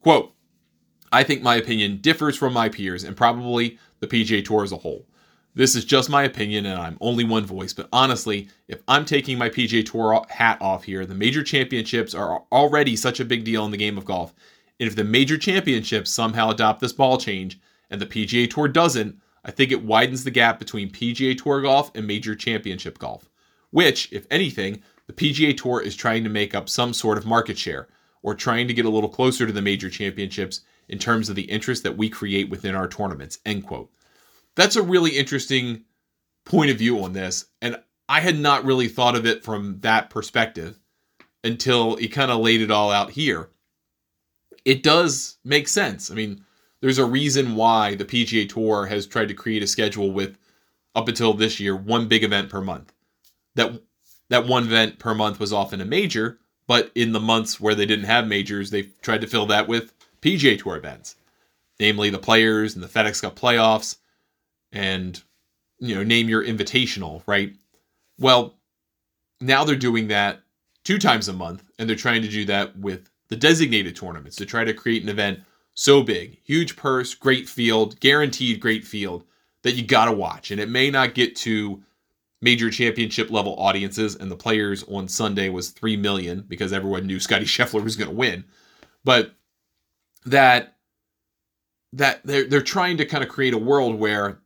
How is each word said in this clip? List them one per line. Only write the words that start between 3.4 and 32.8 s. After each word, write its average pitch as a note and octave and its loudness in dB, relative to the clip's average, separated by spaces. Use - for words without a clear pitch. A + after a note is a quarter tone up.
the G#2+ -8
P A2+ 2
G G#2+ 0
A G2 -2
Tour G#2+ 0
as F#2+ -6
a F2+ -8
whole. - -10
This B2+ 2
is A2 -4
just C#3 2
my C#3+ 2
opinion G#2 -4
and F#2 -6
I'm E2 -8
only A#2+ -2
one A2+ 0
voice, F#2 -10
but - -12
honestly, A2+ 0
if - -14
I'm C#3+ 4
taking C#3 -2
my A#2+ 0
P A#2 -2
G A2+ 2
A A2 2
Tour A2 0
o-, A2 2
hat A#2 2
off F#2+ -2
here, F#2+ -8
the F#2+ -12
major B2+ 0
championships B2+ -2
are F2 -4
already C#3+ 4
such B2 -2
a B2+ -2
big A#2 -2
deal A2 -2
in G#2 -4
the G#2 -6
game G#2 -2
of F#2+ -10
golf. F2 -6
And A#2 -2
if G2+ -6
the G#2+ 0
major C3 2
championships B2+ -2
somehow A2+ 0
adopt A2 2
this B2 -4
ball B2+ 2
change F#2+ -8
and G2+ -8
the G2+ -6
P G#2+ -4
G A#2+ 2
A A#2+ 2
Tour D3+ -2
doesn't, C3 2
I - -12
think C3+ 2
it B2+ -2
widens B2 2
the C3+ -4
gap A#2 4
between G2+ -8
P A#2+ -6
G C3 -2
A B2+ 0
Tour C#3 -2
golf C#3 2
and G#2+ -8
major G#2+ -4
championship G2 -6
golf, - -12
which, C#3+ 2
if - -10
anything, A2+ -2
the - -18
P D3+ -2
G D3 2
A - 2
Tour B2 -2
is G2+ -8
trying A2+ -2
to A2 -4
make G#2 -2
up G2 -6
some A#2+ -2
sort G#2+ 0
of G#2 -8
market A2+ -2
share C#2 -8
or G#2+ -4
trying A#2+ -2
to B2 -2
get A#2 2
a A2 2
little G#2+ 0
closer B2+ 0
to A2 -2
the G2+ -4
major G2 -2
championships G2 -8
in G2 -10
terms A2 0
of G2 -6
the G2 -4
interest A2 -6
that F2+ -4
we A2 0
create G2+ -2
within F#2+ -6
our F#2+ -4